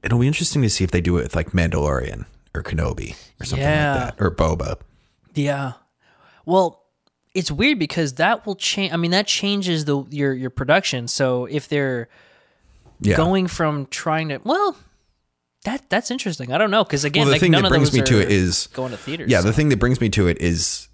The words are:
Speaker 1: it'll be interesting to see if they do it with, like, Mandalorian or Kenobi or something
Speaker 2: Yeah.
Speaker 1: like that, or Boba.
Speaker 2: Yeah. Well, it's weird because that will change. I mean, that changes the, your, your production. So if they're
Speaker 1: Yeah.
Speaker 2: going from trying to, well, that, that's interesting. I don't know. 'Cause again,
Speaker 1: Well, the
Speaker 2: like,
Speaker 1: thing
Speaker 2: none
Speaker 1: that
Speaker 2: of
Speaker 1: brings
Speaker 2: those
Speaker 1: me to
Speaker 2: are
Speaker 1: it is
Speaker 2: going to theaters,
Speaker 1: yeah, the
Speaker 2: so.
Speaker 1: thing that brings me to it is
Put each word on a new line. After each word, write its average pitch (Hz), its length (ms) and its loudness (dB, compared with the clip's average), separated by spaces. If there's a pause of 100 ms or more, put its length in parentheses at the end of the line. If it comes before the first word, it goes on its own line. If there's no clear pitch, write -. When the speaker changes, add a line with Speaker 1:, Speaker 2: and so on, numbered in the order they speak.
Speaker 1:
it'll 120 160 2
be 123 80 4
interesting 151 340 0
to 117 80 2
see - 140 0
if 92 80 0
they 90 100 0
do 87 160 2
it 69 60 0
with, - 120 -6
like, 82 160 -2
Mandalorian 73 720 -2 (280)
or - 100 -8
Kenobi - 520 -6 (260)
or - 40 -12
something 135 220 -2
Speaker 2:
Yeah. 151 280 2 (100)
Speaker 1:
like - 120 -10
that, 104 60 -2
or 90 80 2
Boba. 80 460 -2 (560)
Speaker 2:
Yeah. 139 400 -2 (720)
Well, 180 380 0 (500)
it's 175 160 -2
weird 220 300 0
because 151 340 -2
that 190 320 0
will 202 100 -6
change. 190 380 -4
I 170 40 -2
mean, 170 140 0
that 202 160 0
changes 185 580 -2
the, 143 260 0
your, 143 220 0
your 127 180 -6
production. 135 560 0
So 127 380 0
if 147 220 -6
they're 131 420 -2 (920)
Speaker 1:
Yeah. 101 180 2
Speaker 2:
going 185 300 2
from 151 400 -2
trying 160 420 -4
to, 139 140 -6
well, 359 340 0 (880)
that, 240 240 -8
that's 208 220 -2
interesting. 165 420 -6
I 147 40 0
don't 208 140 2
know. 208 140 2
'Cause 143 200 -2
again, 143 160 0
Speaker 1:
Well, 139 60 4
the 139 60 4
Speaker 2:
like, - 80 2
Speaker 1:
thing 180 100 6
Speaker 2:
none 180 120 6
Speaker 1:
that 190 60 2
Speaker 2:
of - 20 4
Speaker 1:
brings 151 200 4
Speaker 2:
those 131 100 4
Speaker 1:
me - 60 2
to 120 120 6
Speaker 2:
are - 20 4
Speaker 1:
it 95 100 2
is 92 420 2
Speaker 2:
going 131 180 -8
to 104 60 -12
theaters, 143 340 -4
Speaker 1:
yeah, 98 100 6
the 95 60 2
Speaker 2:
so. 110 60 2
Speaker 1:
thing 151 160 4
that 127 80 4
brings 123 240 2
me 117 80 2
to 98 180 2
it 85 120 2
is - 540 -2